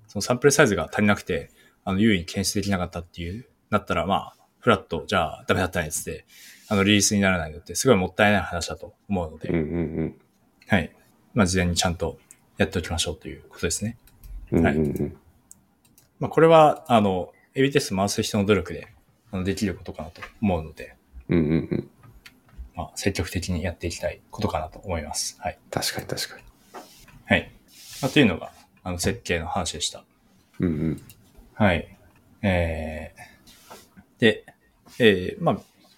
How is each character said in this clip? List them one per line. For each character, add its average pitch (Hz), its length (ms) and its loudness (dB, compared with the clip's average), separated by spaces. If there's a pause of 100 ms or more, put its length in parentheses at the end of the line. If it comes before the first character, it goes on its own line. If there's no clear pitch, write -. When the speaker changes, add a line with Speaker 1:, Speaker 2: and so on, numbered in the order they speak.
Speaker 1:
そ - 100 -12
の 98 40 -6
サ - 120 0
ン 123 60 -4
プ 147 80 6
ル 139 40 4
サ 156 120 6
イ 123 40 6
ズ 101 80 2
が 80 160 -2
足 104 100 0
り 107 60 6
な 101 80 6
く - 60 -6
て、 73 300 -6 (320)
あ 95 100 -4
の、 95 60 0
優 110 160 4
位 85 40 0
に 85 60 -8
検 - 220 -4
出 - 120 -4
で 90 40 -2
き 101 60 -4
な 98 80 0
か 87 80 -2
っ 87 40 -6
た 90 100 -10
っ 85 40 -8
て - 180 -16
い 90 180 -8
う、 - 80 -18 (220)
な 104 100 0
っ - 60 -14
た 92 100 -2
ら、 82 100 0
ま 95 100 0
あ、 - 200 -6 (240)
フ - 100 0
ラ 104 80 6
ッ - 60 -6
ト、 - 240 -8
じ 101 80 -2
ゃ 80 240 -2
あ - 80 -20
ダ 101 80 2
メ 90 60 0
だ 90 60 0
っ - 40 -8
た 90 100 -2
ね 78 60 -4
っ 78 40 -12
つ - 100 -6
っ - 20 -10
て、 78 220 -12 (420)
あ 107 80 0
の、 98 80 4
リ 104 100 4
リ 104 60 6
ー - 20 0
ス 104 140 2
に 101 60 2
な 95 100 4
ら 92 60 2
な 78 100 -4
い 78 40 -12
の 80 60 -14
っ - 40 -18
て 85 140 -12
す - 120 -2
ご 127 60 8
い 98 40 4
も 92 100 0
っ - 60 -8
た 104 160 4
い - 20 4
な 101 80 4
い - 20 -2
話 87 260 -6
だ 98 80 -8
と - 180 -16 (160)
思 90 180 -2
う 78 40 -12
の 78 60 -18
で。 - 120 -10
Speaker 2:
う - 40 -4
ん - 20 2
う 82 40 2
ん - 40 0
う 80 400 -4
ん。 - 120 -6 (520)
Speaker 1:
は 95 120 4
い。 76 120 -4 (420)
ま 104 100 4
あ、 - 20 2
事 90 120 0
前 87 100 2
に 85 80 0
ち 90 100 0
ゃ 90 40 2
ん 85 60 -2
と 82 220 -6 (400)
や 101 80 2
っ - 40 -2
て 90 100 -4
お - 20 -4
き - 100 -8
ま 82 60 -4
し - 100 -2
ょ 80 40 -4
う 76 60 -8
と - 100 -18
い 69 100 -12
う - 120 -20
こ - 100 -20
と 90 80 -2
で 85 40 -2
す - 120 -6
ね。 113 140 -6 (540)
Speaker 2:
う 87 80 2
ん - 0 -
う - 20 4
ん 80 40 4
う 76 40 4
ん。 73 40 0
Speaker 1:
は - 0 -
い。 73 400 -2 (1080)
ま 127 80 -4
あ、 - 20 -4
こ 156 120 2
れ 160 60 10
は、 160 400 8
あ 117 140 6
の、 92 300 0 (240)
エ 135 80 4
ビ 139 80 2
テ 143 80 4
ス - 100 -4
ト 98 60 -4
回 101 140 2
す - 120 -2
人 - 160 -2
の 101 80 2
努 104 100 6
力 87 180 -2
で、 - 140 -12 (440)
あ 98 60 -6
の、 92 60 -4
で 95 120 -2
き 107 100 -2
る 87 100 -2
こ - 80 -18
と - 100 -14
か 78 100 -12
な 78 60 -16
と - 120 -20 (200)
思 92 180 2
う 78 40 -8
の 78 100 -14
で。 - 220 -18 (340)
Speaker 2:
う 90 60 2
ん 85 40 4
う - 20 4
ん 78 100 0 (200)
う - 40 -2
ん。 - 140 -6 (840)
Speaker 1:
ま 85 80 -6
あ、 - 120 -14
積 - 220 -2
極 90 120 -4
的 92 220 -4
に 82 120 -4
や 90 80 -4
っ - 60 -10
て 90 100 -6
い 85 40 -6
き - 80 -10
た 85 100 -4
い - 200 -12
こ - 120 -12
と 107 60 0
か 87 120 -4
な 78 80 -8
と - 120 -18
思 87 200 -6
い 76 40 -8
ま 73 100 -12
す。 - 260 -8
は - 100 -6
い。 - 80 -12 (120)
Speaker 2:
確 - 260 -4
か - 60 -8
に - 60 -10
確 - 220 -6
か - 80 -20
に。 - 60 -20 (840)
Speaker 1:
は 101 120 2
い。 - 140 -4 (500)
ま 135 60 0
あ、 - 40 -4
と 151 80 4
い 139 40 8
う - 20 6
の 87 120 0
が、 - 140 -14 (320)
あ 92 80 -6
の、 87 80 -6
設 98 240 -2
計 87 160 -2
の 80 80 -6
話 - 260 -4
で 80 80 -8
し - 80 -4
た。 - 140 -16 (560)
Speaker 2:
う 92 60 0
ん - 20 2
う - 20 0
ん。 78 320 -4 (520)
Speaker 1:
は 98 200 4
い。 - 240 -6 (440)
え 80 760 -2
ー、 - 1000 -20
で、 110 260 4 (540)
え 98 400 4
ー、 175 40 -8
ま 147 100 2
あ、 95 60 -6 (380)